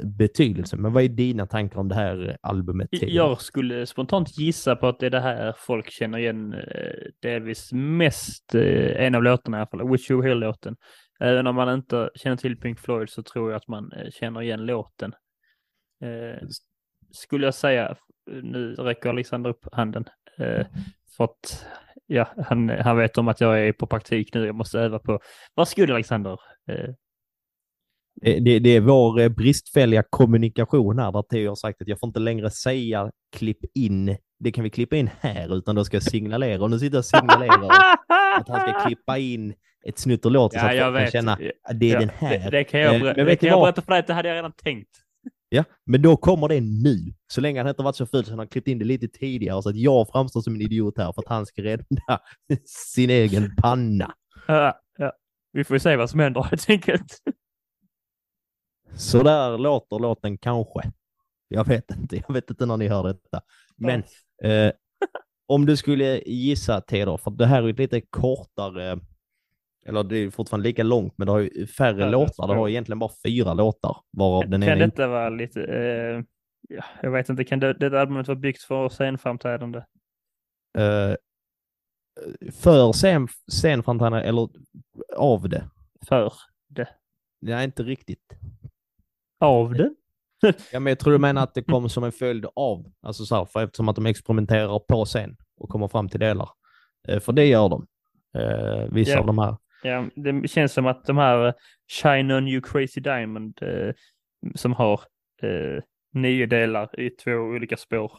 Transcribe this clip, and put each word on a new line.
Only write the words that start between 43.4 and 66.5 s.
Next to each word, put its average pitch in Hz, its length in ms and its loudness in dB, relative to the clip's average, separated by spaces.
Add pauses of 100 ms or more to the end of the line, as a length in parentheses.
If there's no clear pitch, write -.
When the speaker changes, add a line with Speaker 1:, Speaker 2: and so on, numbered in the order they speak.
Speaker 1:
du 170 40 6
Speaker 2:
jag 190 80 8
Speaker 1:
vad? 175 60 8
Speaker 2:
berätta 175 160 2
för - 100 -4
dig 180 80 4
att - 80 -2
det 170 60 -2
hade 170 160 -4
jag 165 60 -4
redan 165 160 -8
tänkt. 120 380 -8 (640)
Speaker 1:
Ja, 135 120 4 (220)
men 127 160 4
då 160 160 10
kommer 165 300 4
det 147 140 2
nu. 113 340 2 (320)
Så - 140 -6
länge 143 180 -2
han 123 80 -2
inte 143 140 -4
har 135 40 -2
varit 139 100 -2
så 123 100 -6
ful 127 200 -2
så 107 60 -14
han 110 80 -10
har 110 60 -10
klippt 117 220 -8
in 127 120 -2
det 107 60 -2
lite 120 220 -2
tidigare, 107 540 -6
så 104 80 -4
att 104 60 -2
jag 120 360 4
framstår 127 300 -2
som 113 140 -4
en 107 60 -6
idiot 107 360 -2
här 87 160 -4
för - 80 -10
att - 60 -12
han 110 180 -4
ska - 160 -12
rädda 113 580 -4 (300)
<laughs> 139 160 -2
sin - 440 -2
egen 107 460 2
panna. 117 580 0 (340)
Speaker 2:
Ja, 147 320 2 (180)
ja. 143 160 -4 (400)
Vi 143 100 0
får 135 120 0
ju 135 40 4
se 156 160 4
vad 120 140 0
som 156 100 0
händer, 135 240 2
<laughs> - 60 -6
helt - 200 -2
enkelt. - 480 0 (1800)
Speaker 1:
Så - 280 2
där 139 340 2
låter 127 420 -2
låten 110 380 -4
kanske. - 540 -4 (560)
Jag 107 200 -2
vet 120 240 0
inte. 110 240 -8 (120)
Jag 139 60 -6
vet 127 160 -6
inte 123 160 -6
när 113 120 -2
ni 110 100 -2
hör 98 160 -2
detta. - 380 -8 (360)
Men, 120 260 -4 (340)
Speaker 2:
Ja. - 120 -4
Speaker 1:
eh, 107 220 4 (760)
om 143 180 4
du 147 120 4
skulle 135 480 0
gissa, 120 560 -2